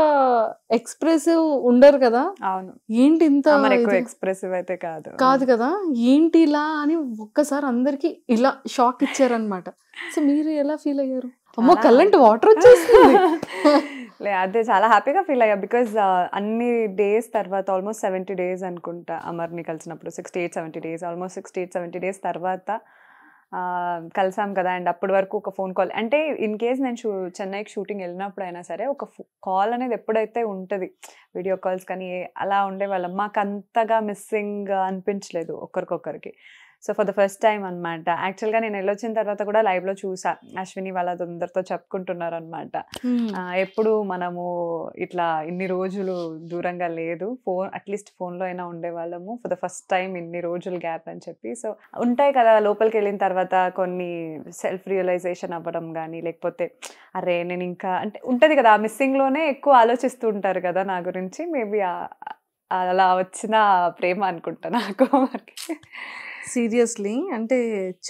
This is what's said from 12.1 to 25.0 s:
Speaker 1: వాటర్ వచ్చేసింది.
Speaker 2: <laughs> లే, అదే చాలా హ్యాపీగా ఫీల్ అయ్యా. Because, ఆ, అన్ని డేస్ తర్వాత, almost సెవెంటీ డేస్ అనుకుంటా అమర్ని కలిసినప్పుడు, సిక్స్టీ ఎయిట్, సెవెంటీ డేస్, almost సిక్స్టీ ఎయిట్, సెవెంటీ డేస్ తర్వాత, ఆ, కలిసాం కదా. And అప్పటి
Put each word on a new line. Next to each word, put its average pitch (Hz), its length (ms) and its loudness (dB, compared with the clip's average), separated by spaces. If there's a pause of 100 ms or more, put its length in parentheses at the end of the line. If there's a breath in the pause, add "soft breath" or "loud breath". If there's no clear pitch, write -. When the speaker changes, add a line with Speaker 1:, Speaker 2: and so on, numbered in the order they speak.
Speaker 1:
వాటర్ 233 340 8
వచ్చేసింది. 370 880 10 (120)
Speaker 2:
<laughs> 285 720 2
లే, 202 80 -2
అదే 190 280 0
చాలా 214 260 4
హ్యాపీగా 269 360 4
ఫీల్ 269 200 2
అయ్యా. 214 120 4
Because, 214 440 0
ఆ, 185 360 2
అన్ని 226 520 -2
డేస్ 208 480 0
తర్వాత, 190 360 -2
almost 196 280 -4
సెవెంటీ 190 360 -4
డేస్ 185 280 -4
అనుకుంటా 170 600 -10
అమర్ని 170 380 -8
కలిసినప్పుడు, 160 480 -12
సిక్స్టీ 165 300 -10
ఎయిట్, 175 140 -6
సెవెంటీ 165 260 -10
డేస్, 165 240 -10
almost 175 240 -8
సిక్స్టీ 185 320 -12
ఎయిట్, 180 120 -8
సెవెంటీ 175 260 -8
డేస్ 185 260 -6
తర్వాత, 185 560 -6 (760 soft breath)
ఆ, 185 60 -6 (560)
కలిసాం 196 380 -2
కదా. 180 240 0
And 180 100 -2
అప్పటి 190 240 -2